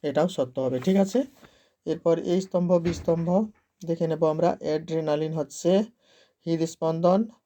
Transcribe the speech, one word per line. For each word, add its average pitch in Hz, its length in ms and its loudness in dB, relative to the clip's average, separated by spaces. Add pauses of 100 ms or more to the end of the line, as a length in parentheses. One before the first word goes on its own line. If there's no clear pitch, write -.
এটাও 147 240 2
সত্য 135 340 -4
হবে। 131 180 -2
ঠিক 190 180 2
আছে, 196 220 2 (640)
এরপর 165 340 0
এই 180 220 0
স্তম্ভ, 175 280 -2 (100)
বি 170 140 -2
স্তম্ভ 165 340 -2 (540)
দেখে 170 260 -2
নেব 160 160 -2
আমরা। 160 260 2 (100)
অ্যাড্রিনালিন 156 760 -2
হচ্ছে 160 380 -2 (760)
হৃদস্পন্দন 165 760 0 (260)